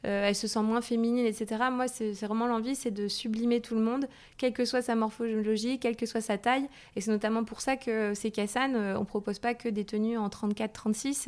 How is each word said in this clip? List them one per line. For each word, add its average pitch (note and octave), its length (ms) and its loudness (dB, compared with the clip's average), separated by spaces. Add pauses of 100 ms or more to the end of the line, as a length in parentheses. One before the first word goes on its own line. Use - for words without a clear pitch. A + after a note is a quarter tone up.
euh, G3+ 220 2
elle G3+ 80 4
se G#3 120 -2
sent A3 140 0
moins A3+ 200 2
féminine, A#3 440 2
et A3 60 4
cetera. A3 400 0
Moi, B3+ 160 0
c'est, A3 260 -4
c'est G3+ 120 -6
vraiment A3 200 0
l'envie, A#3+ 300 0
c'est B3 160 -4
de G3+ 160 -2
sublimer A#3 540 2
tout A#3+ 120 -8
le A3 60 2
monde, A#3+ 260 0 (320)
quelle B3+ 140 2
que B3 140 0
soit B3 160 2
sa A#3+ 140 0
morphologie, A3 840 0
quelle A#3 160 0
que A3+ 100 -2
soit A3+ 140 -2
sa G#3+ 180 0
taille. C4 300 2 (300)
Et - 20 -2
c'est G3 100 -2
notamment A3 360 2
pour A3+ 160 -12
ça C4+ 160 0
que A3 380 0
ces G#3 160 -2
Cassanes, B3 440 0
euh, G3+ 240 0
on G3+ 60 0
propose G3+ 340 -4
pas A#3+ 140 0
que A#3 160 -4
des G#3 160 0
tenues A3 320 0
en G#3 100 0
trente-quatre, G#3 460 -2
trente-six, C#4 540 -2